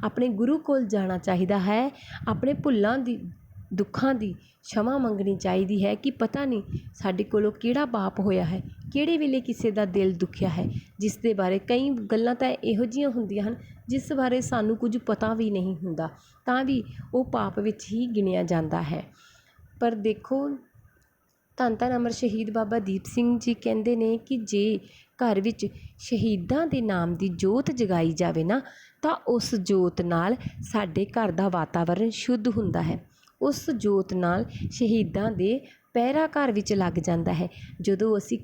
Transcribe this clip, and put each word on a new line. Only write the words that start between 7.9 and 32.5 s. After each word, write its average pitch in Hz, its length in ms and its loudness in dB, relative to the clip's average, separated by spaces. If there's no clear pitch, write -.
ਹੋਇਆ 185 260 2
ਹੈ, 185 160 -2
ਕਿਹੜੇ 320 240 2
ਵੇਲੇ 269 240 2
ਕਿਸੇ 233 300 -2
ਦਾ 208 140 0
ਦਿਲ 190 280 2
ਦੁਖਿਆ 180 360 -2
ਹੈ, 175 160 -2
ਜਿਸ 208 180 0
ਦੇ 226 160 0
ਬਾਰੇ 190 260 2
ਕਈ 254 300 0
ਗੱਲਾਂ 226 460 0
ਤਾਂ 254 140 0
ਇਹੋ 233 360 0
ਜਿਹੀਆਂ 269 240 0
ਹੁੰਦੀਆਂ 208 380 -2
ਹਨ 233 80 -4
ਜਿਸ 269 240 -2
ਬਾਰੇ 254 280 2
ਸਾਨੂੰ 220 360 0
ਕੁਝ 233 200 -2
ਪਤਾ 220 360 0
ਵੀ 220 160 0
ਨਹੀਂ 190 260 0
ਹੁੰਦਾ, 160 340 -4
ਤਾਂ 254 180 0
ਵੀ 262 200 0
ਉਹ 254 120 2
ਪਾਪ 208 340 -2
ਵਿੱਚ 208 240 -2
ਹੀ 240 140 0
ਗਿਣਿਆ 190 360 2
ਜਾਂਦਾ 165 380 0
ਹੈ। 160 220 -4
ਪਰ 233 120 2
ਦੇਖੋ, 226 580 -2
ਧੰਨ 240 180 2
ਧੰਨ 247 220 0
ਅਮਰ 240 140 0
ਸ਼ਹੀਦ 220 400 -2
ਬਾਬਾ 220 280 0
ਦੀਪ 190 260 -2
ਸਿੰਘ 240 340 2
ਜੀ 233 140 0
ਕਹਿੰਦੇ 226 420 0
ਨੇ 226 220 2
ਕਿ 247 200 -4
ਜੇ 208 420 0
ਘਰ 214 240 2
ਵਿੱਚ 208 260 -2
ਸ਼ਹੀਦਾਂ 226 680 0
ਦੇ 269 140 0
ਨਾਮ 175 340 0
ਦੀ 190 120 -2
ਜੋਤ 190 440 2
ਜਗਾਈ 185 400 2
ਜਾਵੇ 160 320 0
ਨਾ, 226 180 2
ਤਾਂ 311 140 2
ਉਸ 240 280 2
ਜੋਤ 185 460 2
ਨਾਲ 175 340 2
ਸਾਡੇ 196 440 -2
ਘਰ 214 260 0
ਦਾ 190 180 0
ਵਾਤਾਵਰਣ 175 600 2
ਸ਼ੁੱਧ 233 380 0
ਹੁੰਦਾ 196 340 0